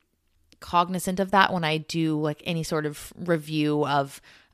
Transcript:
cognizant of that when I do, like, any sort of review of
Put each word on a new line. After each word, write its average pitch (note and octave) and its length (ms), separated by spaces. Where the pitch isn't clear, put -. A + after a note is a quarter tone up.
cognizant F3+ 600
of F#3+ 120
that G3 200
when F3 120
I D#3 140
do, D#3 420
like, D3+ 260
any E3 180
sort D#3 220
of - 300
review D3+ 720
of C#3 360